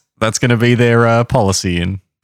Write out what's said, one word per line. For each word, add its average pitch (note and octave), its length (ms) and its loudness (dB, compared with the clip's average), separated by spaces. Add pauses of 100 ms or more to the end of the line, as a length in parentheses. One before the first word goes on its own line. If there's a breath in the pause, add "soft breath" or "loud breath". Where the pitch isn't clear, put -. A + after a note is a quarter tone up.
(200)
that's A2 200 -2
gonna B2 180 0
be A#2+ 180 2
their, A#2 320 2
uh, A#2 160 2
policy G2 560 -2
in F#2+ 220 -6 (220)